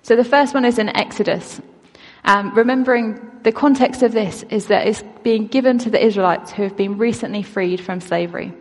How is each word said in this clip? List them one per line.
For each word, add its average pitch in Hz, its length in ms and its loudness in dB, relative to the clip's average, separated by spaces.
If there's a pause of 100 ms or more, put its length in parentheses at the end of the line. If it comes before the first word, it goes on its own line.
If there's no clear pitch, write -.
So 226 140 2
the 240 80 2
first 277 320 2
one 254 100 2
is 240 140 2
in 214 100 -2
Exodus. - 720 -4 (640)
Um, 202 320 2
remembering 240 640 2 (240)
the 220 80 4
context 269 500 2
of 226 100 4
this 214 380 -4
is 214 180 -4
that - 200 2
it's - 160 -4 (180)
being 220 260 0
given 254 320 2
to 233 120 -4
the - 120 4
Israelites 196 480 0
who 208 120 -4
have 196 120 -6
been 196 220 -4
recently 220 460 -2
freed 180 360 -4
from 180 200 -8
slavery. 175 600 -6